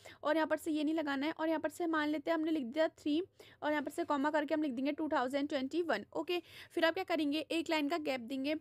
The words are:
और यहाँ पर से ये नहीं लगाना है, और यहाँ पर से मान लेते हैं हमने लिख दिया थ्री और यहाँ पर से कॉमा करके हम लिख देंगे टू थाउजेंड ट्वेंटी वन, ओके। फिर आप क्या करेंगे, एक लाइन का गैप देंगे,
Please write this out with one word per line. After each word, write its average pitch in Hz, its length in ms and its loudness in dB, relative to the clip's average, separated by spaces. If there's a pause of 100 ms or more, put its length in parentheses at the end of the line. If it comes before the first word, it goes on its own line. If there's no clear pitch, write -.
(240)
और 302 120 2
यहाँ 311 120 2
पर 311 100 0
से 320 140 -4
ये 302 120 0
नहीं 311 120 2
लगाना 285 300 0
है, 320 60 0
और 320 160 -2
यहाँ 320 120 2
पर 311 100 -2
से 339 180 -2
मान 311 200 2
लेते 302 240 0
हैं 330 60 2
हमने 320 140 0
लिख 311 120 0
दिया 311 240 2
थ्री 214 340 0 (400)
और 302 100 0
यहाँ 294 120 0
पर 294 80 -4
से 339 120 -4
कॉमा 294 260 2
करके 302 240 2
हम 311 100 2
लिख 285 80 0
देंगे 262 200 0
टू 302 220 -2
थाउजेंड 277 360 0
ट्वेंटी 294 320 -2
वन, 247 320 0
ओके। 339 280 -2 (300)
फिर 320 140 2
आप 330 80 4
क्या 381 100 -4
करेंगे, 311 360 0
एक 320 300 -2
लाइन 302 200 0
का 339 80 0
गैप 277 240 -2
देंगे, 269 400 -2